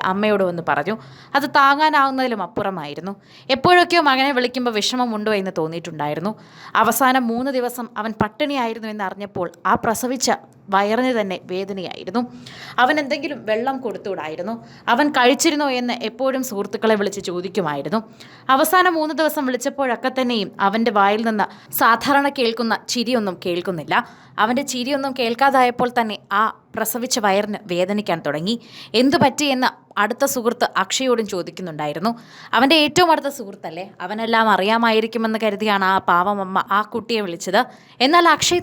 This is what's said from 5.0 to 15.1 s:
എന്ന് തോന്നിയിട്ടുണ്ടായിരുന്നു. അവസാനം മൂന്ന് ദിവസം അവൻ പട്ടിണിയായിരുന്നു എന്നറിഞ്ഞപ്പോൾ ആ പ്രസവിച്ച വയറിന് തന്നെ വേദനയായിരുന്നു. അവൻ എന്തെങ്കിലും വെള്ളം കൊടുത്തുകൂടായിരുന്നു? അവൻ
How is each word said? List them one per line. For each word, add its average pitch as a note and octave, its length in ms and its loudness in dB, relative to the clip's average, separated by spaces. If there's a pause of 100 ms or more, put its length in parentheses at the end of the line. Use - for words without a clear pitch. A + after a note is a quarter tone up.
എന്ന് F#3 180 -6
തോന്നിയിട്ടുണ്ടായിരുന്നു. D#3+ 720 -4 (520)
അവസാനം B3+ 500 2
മൂന്ന് C4 260 -4
ദിവസം A#3+ 280 -6 (140)
അവൻ A3 120 -6 (100)
പട്ടിണിയായിരുന്നു A3+ 720 -4
എന്നറിഞ്ഞപ്പോൾ G3 540 -6 (240)
ആ A#3 40 4 (100)
പ്രസവിച്ച A#3+ 460 -2 (420)
വയറിന് A3 460 2
തന്നെ F#3+ 180 -4 (140)
വേദനയായിരുന്നു. F#3+ 720 -6 (600)
അവൻ C#4 200 4
എന്തെങ്കിലും C#4+ 460 -6
വെള്ളം B3 380 -2
കൊടുത്തുകൂടായിരുന്നു? F3+ 680 -8 (400)
അവൻ C#4 120 4 (120)